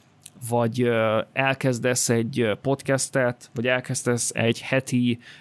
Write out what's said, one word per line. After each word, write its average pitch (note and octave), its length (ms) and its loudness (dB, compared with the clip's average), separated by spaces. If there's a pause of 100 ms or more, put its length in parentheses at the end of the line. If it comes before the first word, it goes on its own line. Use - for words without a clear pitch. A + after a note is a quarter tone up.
(480)
vagy, A#2+ 340 0
ö, A2+ 380 2 (120)
elkezdesz B2+ 760 0
egy, A#2 320 0
ö, G#2+ 140 2
podcastet, C3+ 1000 -2
vagy A#2+ 120 -4
elkezdesz B2+ 680 -2
egy A#2 260 2
heti, B2 580 0 (220)